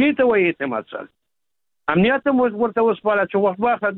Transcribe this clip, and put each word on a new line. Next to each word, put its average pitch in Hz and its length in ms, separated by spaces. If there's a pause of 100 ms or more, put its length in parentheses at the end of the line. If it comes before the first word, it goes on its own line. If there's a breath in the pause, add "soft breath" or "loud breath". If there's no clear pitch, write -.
دې 285 180
ته 247 140
وایي 190 180
اعتماد 127 460
سازي. 95 180 (760)
امنیت 220 400
هم 262 120
ورته 226 500
وسپاره 208 340
چې 202 220
وخت 190 220
واخله، 208 300